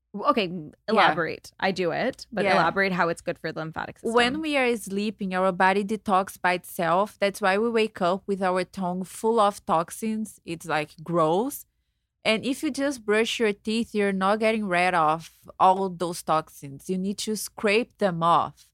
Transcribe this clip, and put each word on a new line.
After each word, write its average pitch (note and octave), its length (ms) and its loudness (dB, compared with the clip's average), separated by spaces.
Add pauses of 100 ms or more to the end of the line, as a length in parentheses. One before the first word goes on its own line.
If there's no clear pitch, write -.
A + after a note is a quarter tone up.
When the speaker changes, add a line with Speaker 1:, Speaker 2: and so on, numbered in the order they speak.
(160)
Speaker 1:
W-, A3+ 160 -2
okay, G3+ 160 0
Speaker 2:
Yeah. E3 220 -10 (180)
Speaker 1:
elaborate. E3 720 2
I F#3+ 120 0
do F3 200 -2
it, D#3+ 400 -4
but G3+ 140 -2
Speaker 2:
Yeah. F#3+ 80 2
Speaker 1:
elaborate F3 400 2
how E3+ 160 0
it's E3 120 -4
good E3+ 160 -6
for D#3+ 140 -8
the D#3 80 -10
lymphatic - 400 -8
system. A3+ 160 -2
Speaker 2:
When B3 260 2
we D4 160 0
are B3 180 2
sleeping, G3+ 600 -4
our F#3+ 160 2
body F#3+ 320 4
detox G3 580 0
by F3+ 120 4
itself. F3+ 680 0
That's G3+ 220 -2
why F#3+ 180 2
we A#3 100 0
wake A3 320 0
up F#3 260 2
with G3 140 -2
our F#3 220 2
tongue F#3 400 -6
full A3+ 360 -2
of G3+ 280 2
toxins. G#3+ 800 -4
It's, E3 200 -10
like, D3+ 260 -2 (120)
gross. E3+ 640 0 (600)
And A3 200 0
if C4 180 -4
you D4+ 80 -2
just C4+ 340 -4
brush G#3+ 340 0
your G#3+ 140 2
teeth, A3 400 -4
you're G3+ 200 0
not G3 260 0
getting A3 280 0
rid F3+ 260 0
of D#3+ 380 0 (280)
all F#3+ 300 4
those F3 340 -6
toxins. D#3 640 -4
You F#3 80 -2
need G3 220 -4
to G#3+ 160 -4
scrape G#3+ 600 -2
them E3+ 260 0
off. D3+ 500 0